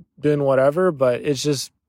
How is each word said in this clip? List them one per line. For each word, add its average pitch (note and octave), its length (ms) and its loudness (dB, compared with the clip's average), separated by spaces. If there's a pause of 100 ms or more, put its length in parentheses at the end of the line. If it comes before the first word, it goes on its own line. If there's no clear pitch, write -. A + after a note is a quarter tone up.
(180)
doing D3 240 0
whatever, C#3+ 480 2
but B2+ 300 0
it's C#3 240 -4
just C#3+ 260 -4 (180)